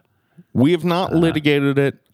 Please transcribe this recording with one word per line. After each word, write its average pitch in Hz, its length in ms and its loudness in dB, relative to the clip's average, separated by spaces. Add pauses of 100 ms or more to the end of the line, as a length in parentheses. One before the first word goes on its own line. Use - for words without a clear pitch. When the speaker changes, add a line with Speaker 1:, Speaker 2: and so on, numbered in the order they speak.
(520)
Speaker 1:
We 139 200 2
have 160 120 -2
not 175 280 -2
Speaker 2:
Uh, - 40 0
Speaker 1:
litigated 147 640 0
it. 139 200 -2 (160)